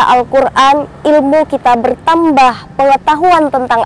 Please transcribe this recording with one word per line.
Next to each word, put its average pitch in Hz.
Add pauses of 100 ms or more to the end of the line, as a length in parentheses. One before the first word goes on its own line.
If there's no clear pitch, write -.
(140)
Al-Quran, 269 (160)
ilmu 302
kita 254
bertambah, 254
pengetahuan 302
tentang 254